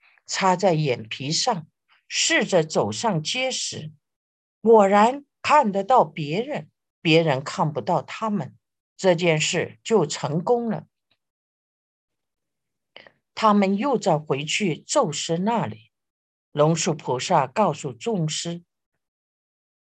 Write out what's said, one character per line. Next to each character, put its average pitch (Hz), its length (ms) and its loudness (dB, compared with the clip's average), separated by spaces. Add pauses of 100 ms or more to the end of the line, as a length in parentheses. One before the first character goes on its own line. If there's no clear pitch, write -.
(260)
擦 185 300 0
在 180 180 2
眼 123 340 -2
皮 139 240 -8
上， 170 360 -4 (400)
试 302 360 0
着 170 200 2
走 139 280 -2
上 165 300 -2
街 254 300 -4
时， 156 400 -10 (680)
果 214 260 8
然 220 380 4 (160)
看 269 300 4
得 196 120 -2
到 220 200 4
别 151 400 -6
人， 269 260 -10 (320)
别 165 200 4
人 139 220 0
看 160 280 -4
不 135 80 -8
到 147 220 -2
他 - 280 -8
们， 170 280 -6 (400)
这 185 160 4
件 165 260 0
事 151 440 -4
就 196 220 2
成 147 380 -4
功 233 260 -2
了。 - 180 -8 (2500)
他 214 180 4
们 196 240 2
又 262 200 0
再 165 200 2
回 151 260 -4
去 156 360 -2
宙 240 320 0
斯 165 260 -4
那 196 280 -2
里， - 260 -12 (600)
龙 151 240 2
树 156 180 -2
菩 127 260 -4
萨 147 280 0
告 196 240 0
诉 139 220 -8
宙 175 340 -4
斯， 170 360 -8 (1200)